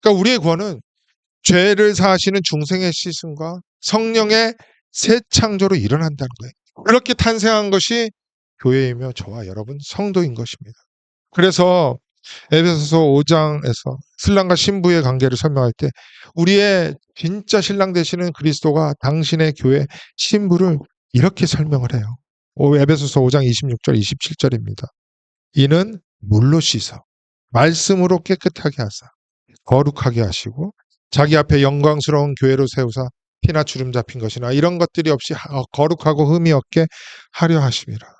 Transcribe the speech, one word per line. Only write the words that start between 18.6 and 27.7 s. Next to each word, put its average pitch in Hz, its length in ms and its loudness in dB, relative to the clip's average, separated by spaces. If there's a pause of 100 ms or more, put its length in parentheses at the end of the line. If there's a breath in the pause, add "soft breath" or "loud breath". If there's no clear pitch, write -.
당신의 156 580 0
교회 139 280 2 (300 loud breath)
신부를 185 600 2 (340)
이렇게 170 340 2
설명을 143 480 -2
해요. 113 220 -4 (400)
오-, 143 200 4
에베소서 143 440 2
오 127 100 4
장 139 140 2
이십육 123 380 -2
절, 131 140 2
이십칠 113 420 -4
절입니다. 110 480 -4 (680)
"이는 175 440 2 (200)
물로 113 420 2
씻어 - 420 -6 (480)
말씀으로 175 680 2